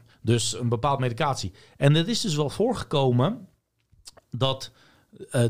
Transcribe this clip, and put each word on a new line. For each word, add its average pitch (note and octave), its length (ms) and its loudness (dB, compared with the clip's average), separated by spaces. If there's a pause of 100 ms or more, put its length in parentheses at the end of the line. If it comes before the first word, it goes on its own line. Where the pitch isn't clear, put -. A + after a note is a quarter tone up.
(220)
dus A2+ 360 0
een B2 100 -2
bepaald C3 300 0
medicatie. B2+ 540 -4 (240)
En C#3+ 180 4
het E3+ 140 4
is A#3 120 -2
dus D#3+ 160 -2
wel D3 140 -2
voorgekomen D3+ 960 0 (840)
dat, C3+ 400 -4 (600)
eh, B2 200 2